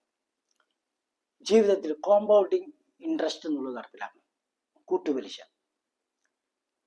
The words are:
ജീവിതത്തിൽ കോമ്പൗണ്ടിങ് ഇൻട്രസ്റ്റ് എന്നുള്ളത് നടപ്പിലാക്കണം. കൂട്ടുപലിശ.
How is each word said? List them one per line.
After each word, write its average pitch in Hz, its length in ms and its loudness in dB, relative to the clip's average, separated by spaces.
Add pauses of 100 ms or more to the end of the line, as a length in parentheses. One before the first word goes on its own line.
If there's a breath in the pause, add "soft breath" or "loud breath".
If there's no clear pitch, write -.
(1400)
ജീവിതത്തിൽ 196 520 2
കോമ്പൗണ്ടിങ് 196 800 2 (300)
ഇൻട്രസ്റ്റ് 170 480 -6
എന്നുള്ളത് 131 280 -6
നടപ്പിലാക്കണം. - 480 -16 (600)
കൂട്ടുപലിശ. - 560 -4 (1400)